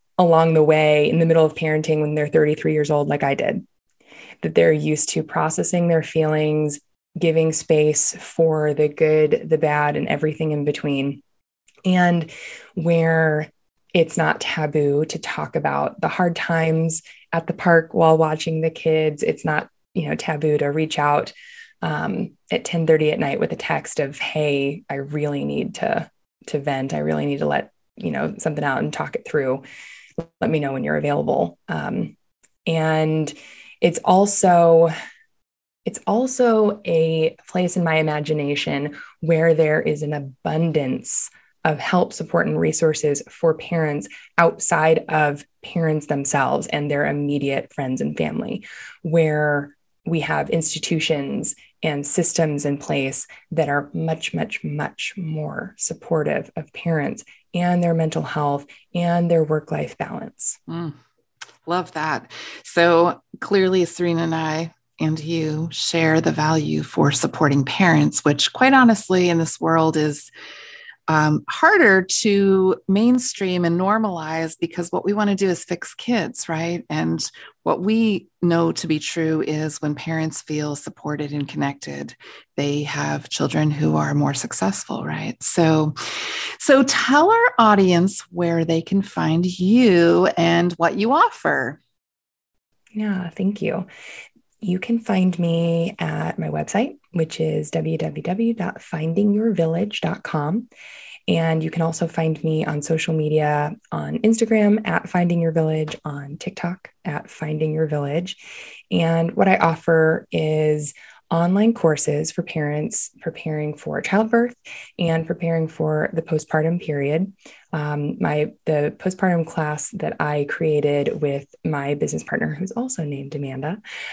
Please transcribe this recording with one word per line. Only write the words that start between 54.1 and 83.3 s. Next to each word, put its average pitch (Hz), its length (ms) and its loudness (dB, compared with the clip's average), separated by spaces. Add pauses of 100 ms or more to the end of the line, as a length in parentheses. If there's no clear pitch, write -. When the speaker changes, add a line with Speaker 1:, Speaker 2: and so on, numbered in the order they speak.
Speaker 1:
much, 156 300 -6
much 147 540 -8
more 156 600 -8
supportive - 800 -4
of - 160 -12
parents 156 540 -4 (280)
and 175 300 0
their 170 100 2
mental 160 300 -2
health 143 420 -4 (300)
and 175 340 0
their 165 140 4
work-life 151 540 -4
balance. - 640 -8 (100)
Speaker 2:
Mm, 165 240 -8 (720)
love 175 280 -4
that. 151 380 -4 (320)
So 170 580 4 (200)
clearly, 190 420 2
Serena 170 400 -2
and 165 120 -2
I 160 380 -4 (280)
and 156 180 0
you 156 520 -4
share 160 500 2
the 165 100 2
value 156 500 0
for 151 300 2
supporting 139 540 2
parents, 156 580 4
which 147 300 2
quite 262 200 4
honestly 208 540 6
in 170 100 2
this 160 220 0
world 160 380 4
is, 151 340 0 (800)
um, 151 400 4
harder 302 520 6
to 190 720 4 (140)
mainstream 202 720 2
and 170 160 2
normalize 170 800 -2
because 170 320 -4
what - 140 -4
we 202 80 0
wanna 202 220 2
do 190 120 0
is 170 160 0
fix - 320 -6
kids, - 540 -2
right? 170 400 -4
And 160 340 -2 (400)
what 165 180 0
we 214 460 0 (140)
know 165 320 2
to 165 140 -8
be 156 120 0
true 160 420 -2
is 151 400 -4
when 147 140 -2
parents 160 460 -4
feel 151 340 -6
supported 147 560 -8
and 147 160 -4
connected, 143 640 -8 (440)
they 147 260 -2
have 147 460 -6
children 151 420 0